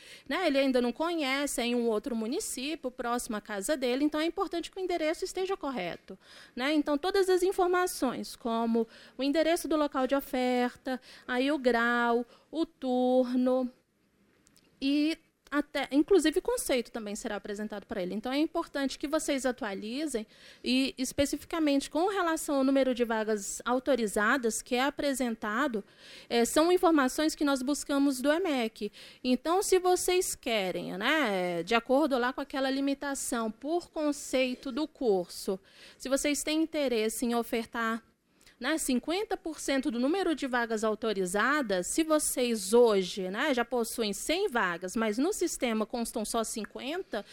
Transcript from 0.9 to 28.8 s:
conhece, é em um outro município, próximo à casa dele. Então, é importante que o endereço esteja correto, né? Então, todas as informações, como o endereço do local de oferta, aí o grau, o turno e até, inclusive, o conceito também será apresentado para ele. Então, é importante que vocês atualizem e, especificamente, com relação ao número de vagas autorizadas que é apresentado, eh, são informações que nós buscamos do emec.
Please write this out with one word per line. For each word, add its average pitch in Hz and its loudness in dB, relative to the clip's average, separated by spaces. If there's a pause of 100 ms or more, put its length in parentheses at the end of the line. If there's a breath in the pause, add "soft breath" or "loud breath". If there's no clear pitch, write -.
conhece, 285 -2
é 233 0
em 240 0
um 233 0
outro 220 -2
município, 269 -4
próximo 240 -4
à 202 -6
casa 214 -4
dele. 262 0
Então, 302 2
é 320 0
importante 339 -4
que - -12
o 370 -4
endereço 339 -2
esteja 381 -4
correto, 190 -6 (380 loud breath)
né? 262 0
Então, 294 2
todas 381 2
as 359 4
informações, 359 0
como 226 0 (280 loud breath)
o 254 -4
endereço 311 2
do 311 0
local 285 0
de 269 0
oferta, 254 -2 (280 loud breath)
aí 262 0
o 311 0
grau, 240 2 (260 loud breath)
o 320 -2
turno 254 2 (1120)
e 294 0 (340)
até, 285 -2
inclusive, 302 4
o - -4
conceito 320 -2
também 208 -8
será 214 -6
apresentado 208 -8
para 202 -4
ele. 180 -4
Então, 220 -4
é 277 0
importante 302 -2
que 311 -6
vocês 285 0
atualizem 226 -4 (340 loud breath)
e, 254 2
especificamente, 285 0
com 339 2
relação 330 0
ao 269 2
número 269 4
de 233 0
vagas 220 -2
autorizadas 233 2
que - -4
é 247 2
apresentado, 247 -2 (480 loud breath)
eh, 233 4
são 320 4
informações 311 4
que 311 -2
nós 277 2
buscamos 277 0
do 277 2
emec. 262 -2 (320 loud breath)